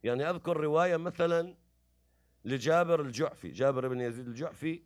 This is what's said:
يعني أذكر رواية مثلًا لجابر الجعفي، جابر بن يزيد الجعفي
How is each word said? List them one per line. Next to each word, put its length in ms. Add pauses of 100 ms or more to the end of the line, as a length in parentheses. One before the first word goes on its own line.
يعني 280
أذكر 260
رواية 400
مثلًا 580 (880)
لجابر 560
الجعفي، 480
جابر 400
بن 120
يزيد 280
الجعفي 580